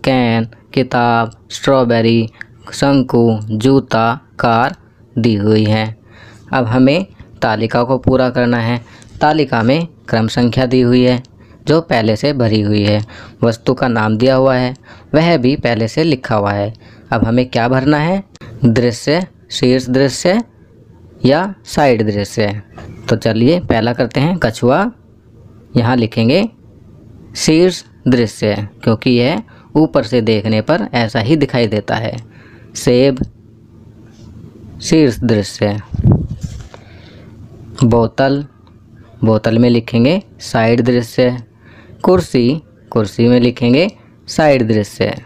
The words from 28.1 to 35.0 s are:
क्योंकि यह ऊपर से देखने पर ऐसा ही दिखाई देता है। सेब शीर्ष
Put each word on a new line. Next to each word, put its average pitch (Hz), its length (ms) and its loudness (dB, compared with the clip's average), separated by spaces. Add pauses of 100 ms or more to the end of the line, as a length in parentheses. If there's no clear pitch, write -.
क्योंकि 117 260 0
यह 123 340 0 (320)
ऊपर 147 280 2
से 117 180 -2
देखने 110 400 0
पर 147 320 -2
ऐसा 117 260 -2
ही 117 160 2
दिखाई 131 320 0
देता 104 280 -4
है। 113 220 -6 (580)
सेब 127 420 2 (1600)
शीर्ष 151 380 2